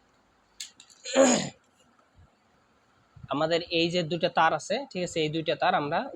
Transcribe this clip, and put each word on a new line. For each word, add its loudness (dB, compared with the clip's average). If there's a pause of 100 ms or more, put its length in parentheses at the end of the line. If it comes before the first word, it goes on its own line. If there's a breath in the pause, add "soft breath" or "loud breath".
(1040)
<clears throat> 2 (1700)
আমাদের 0 (120)
এই 2
যে 0
দুইটা -2
তার 4
আছে, -4 (120)
ঠিক -8
আছে, -6
এই 0
দুইটা -2
তার 2
আমরা 0 (160)